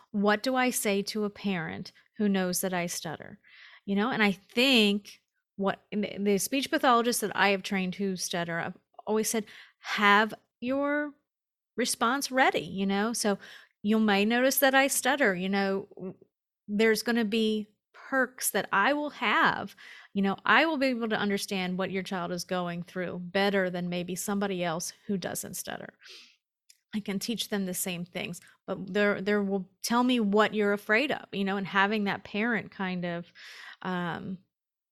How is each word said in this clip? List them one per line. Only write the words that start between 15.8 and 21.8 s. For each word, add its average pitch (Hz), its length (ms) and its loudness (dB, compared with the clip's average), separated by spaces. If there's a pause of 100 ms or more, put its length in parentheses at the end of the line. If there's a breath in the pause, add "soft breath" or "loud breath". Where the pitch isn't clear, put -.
w-, 185 200 -10 (520)
there's 220 360 4
gonna 233 220 2
be 214 440 0 (240)
perks - 580 -2
that - 200 -2
I 220 220 4
will 294 180 -4
have. 240 640 0 (380 loud breath)
You 202 80 0
know, 196 240 0
I 247 200 6
will 320 120 0
be 269 100 2
able 233 220 -2
to 214 80 0
understand 196 600 -2
what 185 140 -4